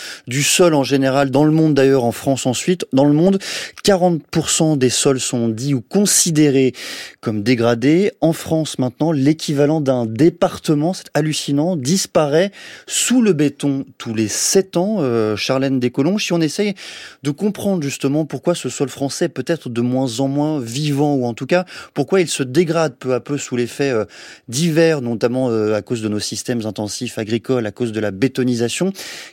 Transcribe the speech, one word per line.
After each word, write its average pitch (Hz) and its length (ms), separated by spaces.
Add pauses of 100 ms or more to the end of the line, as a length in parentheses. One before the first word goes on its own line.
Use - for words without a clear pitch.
(260)
du 131 160
sol 170 320
en 139 80
général, 135 480
dans 139 140
le 156 80
monde 160 200
d'ailleurs, 135 300
en 117 80
France 131 340
ensuite. 156 480
Dans 135 120
le 147 80
monde, 185 260 (460)
quarante 180 360 (120)
pour 160 180
cent 156 240
des 127 160
sols 135 300
sont 117 280
dits 123 260
ou 123 60
considérés 147 920 (480)
comme 107 240
dégradés. 123 680 (100)
En 160 120
France - 480
maintenant, 151 320
l'équivalent 147 680
d'un 131 260
département, 160 840
c'est - 220
hallucinant, 151 640
disparaît 156 720 (380)
sous - 340
le 208 100
béton 143 540 (100)
tous 117 160
les 110 140
sept - 500
ans, 202 220
euh, 117 380
Charlène 135 420
Descolonges. 139 460
Si - 80
on 170 80
essaye 196 340 (480)
de 135 80
comprendre 196 500
justement 143 440
pourquoi 165 320
ce - 120
sol 131 200
français 139 380
est - 20
peut-être 135 400
de 117 140
moins 123 360
en 135 80
moins 147 340
vivant, 143 540
ou 123 120
en 117 80
tout 131 120
cas 180 180 (300)
pourquoi 185 260
il 165 80
se - 140
dégrade 156 540
peu 127 180
à 120 60
peu 143 160
sous - 180
l'effet, 123 360
euh, 110 160 (420)
divers, 156 540
notamment, 120 480
euh, 107 240
à 104 80
cause 117 180
de 107 80
nos 104 100
systèmes 117 460
intensifs 107 540
agricoles, 113 480
à 104 40
cause 113 220
de 107 80
la 104 100
bétonisation. 123 840 (380)